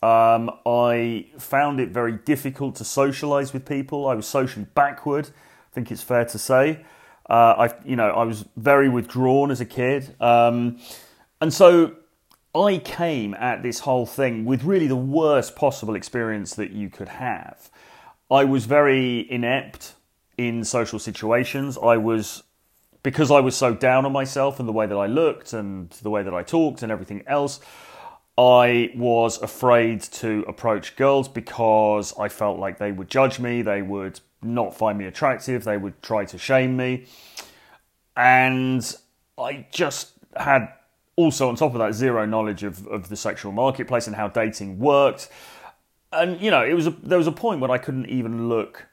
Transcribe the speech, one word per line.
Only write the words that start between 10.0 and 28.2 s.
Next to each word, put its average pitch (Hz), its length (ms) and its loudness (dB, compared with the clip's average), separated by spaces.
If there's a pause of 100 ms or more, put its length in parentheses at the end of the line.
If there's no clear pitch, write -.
Um, 120 580 4 (640)
and 160 100 0
so 175 440 8 (580)
I 196 240 2
came 143 580 -4
at 120 280 -6
this 120 160 -6
whole 127 260 -2
thing 117 400 -4
with 127 180 -2
really 180 220 2
the 131 100 0
worst 139 600 0
possible 113 400 -2
experience 107 600 -6
that 104 140 -6
you 101 200 -10
could 92 180 -14
have. - 640 -12 (580)
I 139 140 6
was 135 220 0
very 131 680 2
inept 123 640 -4 (420)
in 117 280 -4
social 113 340 -4
situations. 127 840 -4
I 117 160 4
was, 110 460 -2 (580)
because 139 300 0
I 143 80 8
was 127 160 0
so 123 180 2
down 131 320 2
on 139 60 -2
myself 139 480 -2
and 120 100 -6
the 110 40 -4
way 110 120 0
that 101 120 -4
I 101 100 0
looked 143 460 -2
and 98 360 -10 (140)
the 107 80 -4
way 104 100 -2
that 92 120 -6
I 90 100 -4
talked 156 400 -2
and 131 80 -6
everything 101 340 -10
else, 143 340 -4 (800)